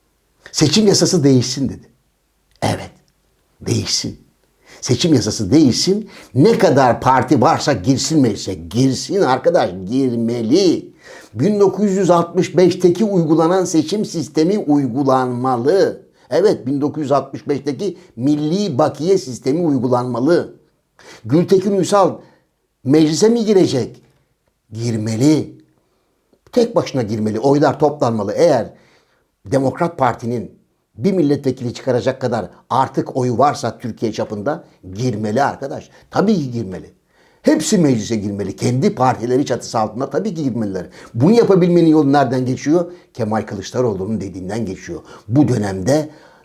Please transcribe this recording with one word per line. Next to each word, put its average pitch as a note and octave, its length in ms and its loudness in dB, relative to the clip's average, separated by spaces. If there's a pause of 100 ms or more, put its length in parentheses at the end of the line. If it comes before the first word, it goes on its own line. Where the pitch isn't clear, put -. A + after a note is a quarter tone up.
(520)
"Seçim G3 340 2
yasası E3+ 380 2
değişsin." C3 440 2
dedi. F2 200 -12 (760)
Evet, - 280 -6 (720)
değişsin. - 600 -4 (600)
Seçim D3+ 340 0
yasası G#2+ 360 -2
değişsin. F#3+ 600 2 (240)
Ne F#3+ 240 4
kadar C3 420 4
parti C3 400 2
varsa C#3+ 320 2
girsin B2+ 480 0
meclise. G2+ 340 -2
Girsin A#2+ 680 -2
arkadaş, C3 500 2 (160)
girmeli. B2 1080 0 (420)
Bin G3 260 0
dokuz G3 300 2
yüz F#3 200 2
altmış F3 460 0
beşteki F3+ 480 4
uygulanan E3+ 600 2
seçim E3 400 -2
sistemi E3 540 -2
uygulanmalı. C3 1500 0 (200)
Evet, E3 360 0
bin C#3 140 -2
dokuz D3 220 -4
yüz C3+ 100 -2
altmış C#3 360 -2
beşteki D3 500 -6 (180)
milli D3+ 640 0
bakiye D#3 400 0
sistemi C#3 480 -4
uygulanmalı. B2 880 0 (720)
Gültekin F#3 520 2
Uysal F3 420 2 (680)
meclise D#3 440 4
mi A#3 160 2
girecek? D#3+ 580 0 (720)
Girmeli. A2+ 880 -2 (920)
Tek A#3 240 0
başına D3 260 -2
girmeli. G#2+ 380 -4
Oylar C#3+ 380 2
toplanmalı. A#2 540 0
Eğer A#2 420 2 (720)
Demokrat C3+ 520 -2
Parti'nin A#2 640 -4 (380)
bir E3 140 0
milletvekili C#3+ 640 -2
çıkaracak B2 460 -2
kadar A2+ 300 -4 (200)
artık C3 460 -2
oyu B2 220 -2
varsa C3+ 400 0
Türkiye A2+ 340 -6
çapında A2 520 -6 (300)
girmeli G#2+ 480 -4
arkadaş. C3 480 -6 (200)
Tabii G3+ 240 2
ki C#3+ 160 -2
girmeli. F#2 400 -8 (520)
Hepsi B3 360 2
meclise A#2 380 0
girmeli. G2+ 400 -6
Kendi C3 380 0
partileri B2+ 520 0
çatısı A#2+ 320 -6
altında A2+ 320 -4
tabii F#3+ 240 -4
ki D#3+ 80 -6
girmeliler. G#2 440 -6 (280)
Bunu C#3 180 4
yapabilmenin F3 580 4
yolu D3+ 220 4
nereden C3 340 2
geçiyor? D3+ 460 -2 (220)
Kemal A2 280 -4
Kılıçdaroğlu'nun G#2+ 800 -4
dediğinden F#2+ 460 -8
geçiyor. F#2 340 -10 (280)
Bu C3 200 4
dönemde G#2 640 -2 (340)